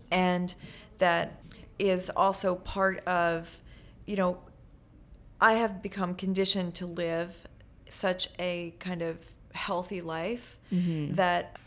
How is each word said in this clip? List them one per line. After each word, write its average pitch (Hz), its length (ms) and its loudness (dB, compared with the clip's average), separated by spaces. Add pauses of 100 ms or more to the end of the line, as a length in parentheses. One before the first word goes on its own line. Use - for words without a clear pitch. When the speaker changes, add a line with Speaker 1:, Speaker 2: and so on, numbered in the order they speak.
(100)
Speaker 1:
and 180 440 2 (440)
that 170 420 2 (380)
is 185 320 2
also 190 440 2
part 190 520 -2
of, 170 540 0 (460)
you 202 100 -4
know, 180 220 2 (1000)
I 220 140 8
have 220 280 0
become 190 320 -4
conditioned 185 640 0
to 180 100 -8
live 170 600 -4 (420)
such 185 400 -2 (100)
a 175 400 -4
kind 180 240 -4
of 165 160 -4 (340)
healthy 180 480 -4
life 170 580 -6 (140)
Speaker 2:
Mm-hmm. 170 420 0
Speaker 1:
that 175 420 2 (100)